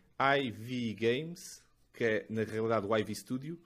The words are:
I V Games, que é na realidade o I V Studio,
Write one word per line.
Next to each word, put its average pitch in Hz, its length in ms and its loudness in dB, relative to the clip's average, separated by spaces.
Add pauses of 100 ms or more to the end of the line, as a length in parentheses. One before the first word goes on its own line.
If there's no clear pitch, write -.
(380)
I 131 140 -2
V 113 420 -4
Games, 123 680 0 (300)
que - 100 -4
é 110 260 2
na 110 140 0
realidade 110 420 0
o 110 100 2
I 107 80 4
V 101 120 -4
Studio, 143 500 -6